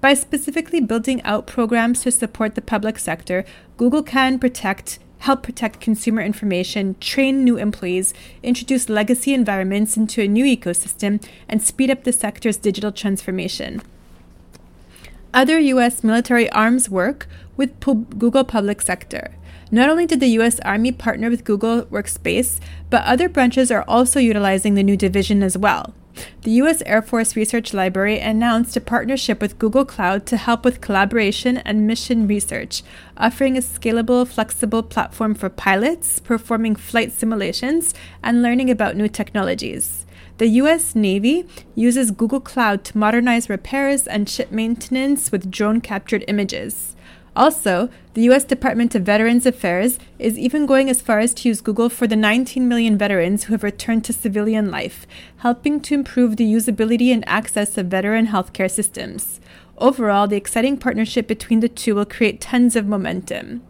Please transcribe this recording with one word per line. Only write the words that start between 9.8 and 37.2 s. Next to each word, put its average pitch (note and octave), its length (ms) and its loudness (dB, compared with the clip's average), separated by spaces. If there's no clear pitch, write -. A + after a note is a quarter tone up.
into G#3+ 260 0
a G3+ 60 0
new A3 160 2
ecosystem, G#3 760 -2
and G#3+ 160 -2
speed C4 260 0
up C4 140 -2
the B3 80 0
sector's G#3+ 440 -2
digital G3+ 360 -2
transformation. F#3+ 880 -6
Other C4+ 240 6
U C4 220 4
S B3 240 2
military A#3 460 4
arms A#3 380 2
work G3 380 -2
with C4+ 240 -2
pub-, A3+ 400 -2
Google A#3+ 240 2
Public G3+ 360 -2
Sector. - 540 -8
Not B3 180 6
only E4 160 2
did D#4 140 2
the C4 80 4
U A3+ 140 4
S A#3 180 2
Army A3 320 0
partner A#3 360 -2
with A#3+ 140 -2
Google A3+ 440 0
Workspace, G3+ 760 -4
but A#3+ 140 4
other C4 260 2
branches B3+ 440 2
are G#3 160 0
also B3 320 2
utilizing G3+ 540 2
the G3 100 4
new G3 120 4
division G3 460 2
as F#3+ 160 0
well. G3 340 0
The A3 100 -2
U B3+ 140 6
S D#4+ 180 2
Air A3 160 2
Force A3+ 360 -2
Research A3+ 360 -2
Library F#3+ 460 0
announced A3+ 580 0
a B3 40 0
partnership A#3 600 -2
with - 200 -4
Google A3+ 240 2
Cloud G3 420 -2
to A#3+ 100 0
help A#3 280 0
with B3 160 2
collaboration G#3 800 0
and G#3+ 280 0
mission A3+ 400 0
research, - 560 -4
offering C4 400 0
a B3+ 40 0
scalable, A#3+ 680 0
flexible A3+ 560 -2
platform A3 540 -4
for G3 120 -6
pilots, G#3+ 720 0
performing A3+ 560 -2
flight A3+ 380 -4
simulations, A3+ 840 -2